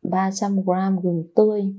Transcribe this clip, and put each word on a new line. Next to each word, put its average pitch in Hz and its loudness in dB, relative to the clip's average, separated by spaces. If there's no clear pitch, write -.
ba 190 0
trăm 196 -2
gram 190 0
gừng 175 -2
tươi. 208 2